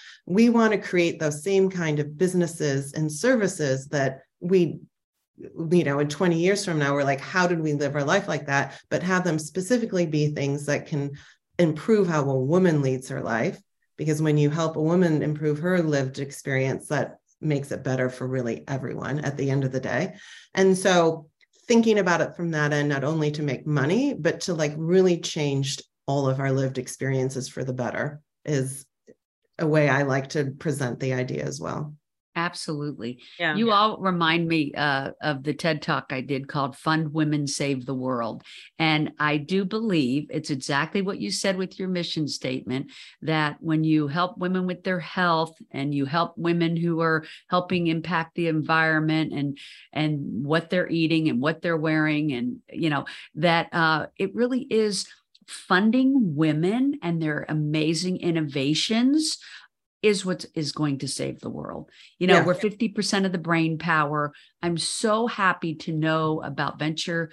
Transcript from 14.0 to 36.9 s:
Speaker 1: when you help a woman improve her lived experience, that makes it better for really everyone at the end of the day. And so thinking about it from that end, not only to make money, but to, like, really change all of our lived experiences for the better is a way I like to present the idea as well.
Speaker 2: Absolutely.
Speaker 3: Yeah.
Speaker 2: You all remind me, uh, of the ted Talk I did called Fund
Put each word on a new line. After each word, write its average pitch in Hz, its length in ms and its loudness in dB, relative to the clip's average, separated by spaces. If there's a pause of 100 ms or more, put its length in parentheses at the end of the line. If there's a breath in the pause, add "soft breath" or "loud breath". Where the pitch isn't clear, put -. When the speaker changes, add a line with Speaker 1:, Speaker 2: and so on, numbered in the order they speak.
Speaker 1:
when 151 160 4
you 147 100 6
help 160 260 -2
a 156 60 -2
woman 160 400 2
improve 147 380 -2
her 180 240 2
lived 139 340 0
experience, 135 680 -4
that 135 320 -4 (220)
makes 147 300 -2
it - 120 -6
better 131 260 0
for 131 180 -8
really 123 400 -4
everyone 135 520 -6
at 143 180 -4
the 139 140 -2
end 135 120 0
of 131 80 -2
the 131 80 -4
day. 143 360 -4 (400 loud breath)
And 190 200 6
so 170 520 2 (400)
thinking 226 320 6
about 175 220 4
it - 120 -2
from 170 180 -4
that 151 200 2
end, 147 160 2
not 139 160 0
only 151 260 0
to 151 140 -4
make 143 240 -4
money, 190 460 2
but 160 260 -2
to, 185 140 -4
like, 151 240 -2
really 175 420 4
change 139 640 -2 (220)
all 143 240 2
of 131 100 0
our 135 140 0
lived 131 240 0
experiences 131 720 -4
for 131 160 -8
the 127 80 -4
better 127 480 -4 (240)
is 135 400 -4 (720)
a 170 80 0
way 151 220 4
I 139 140 2
like 139 260 -2
to 147 220 -2
present 131 500 -4
the 131 100 -2
idea 131 320 -4
as 139 160 -6
well. - 340 -8 (440)
Speaker 2:
Absolutely. 147 840 -6 (200 loud breath)
Speaker 3:
Yeah. 160 160 0
Speaker 2:
You 226 160 2
all 208 260 2
remind 170 500 2
me, 156 300 0
uh, 139 320 0 (140)
of 135 180 -2
the 143 140 -4
ted 156 260 -2
Talk 143 300 -4
I 131 100 -4
did 135 260 -6
called 139 300 -4
Fund 156 340 0